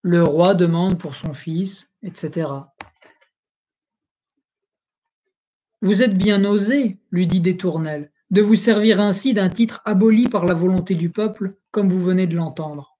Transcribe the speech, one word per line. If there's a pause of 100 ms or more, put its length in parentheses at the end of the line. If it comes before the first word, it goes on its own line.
Le
roi
demande
pour
son
fils, (120)
et
cetera. « (3000)
Vous
êtes
bien
osé, (120)
lui
dit
Détournel, (200)
de
vous
servir
ainsi
d'un
titre
aboli
par
la
volonté
du
peuple, (140)
comme
vous
venez
de
l'entendre. »